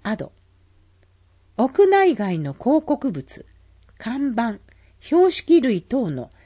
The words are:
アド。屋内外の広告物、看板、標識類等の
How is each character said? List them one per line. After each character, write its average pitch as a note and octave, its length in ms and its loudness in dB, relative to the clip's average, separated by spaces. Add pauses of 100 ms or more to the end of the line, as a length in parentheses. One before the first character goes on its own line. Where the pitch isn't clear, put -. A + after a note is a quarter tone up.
ア G#3+ 140 -6
ド。 - 180 -12 (1200)
屋 C4 300 2
内 F#4+ 300 4
外 F#3 240 -4
の C#3+ 140 -6
広 D4+ 300 0
告 C#4+ 280 -4
物、 - 340 -14 (540)
看 C4+ 320 -4
板、 A3 260 -4 (420)
標 F4 320 2
識 E4 300 2
類 G#3+ 220 -2
等 A#3+ 260 -4
の B2+ 220 -8 (140)